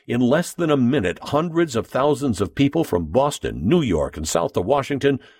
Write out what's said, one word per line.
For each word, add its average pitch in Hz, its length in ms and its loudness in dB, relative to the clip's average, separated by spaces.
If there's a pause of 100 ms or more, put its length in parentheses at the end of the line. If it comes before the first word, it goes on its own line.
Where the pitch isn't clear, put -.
In 120 140 -2
less 135 320 2
than 170 180 -2
a 147 60 4
minute, 120 460 2
hundreds 160 540 -2
of 107 100 -2
thousands 135 540 0
of 98 140 -4
people 139 300 2
from 82 280 -2
Boston, 85 560 -2
New 170 140 4
York, 78 340 -2
and 78 100 -8
south - 300 -2
of 90 100 0
Washington 139 540 0 (200)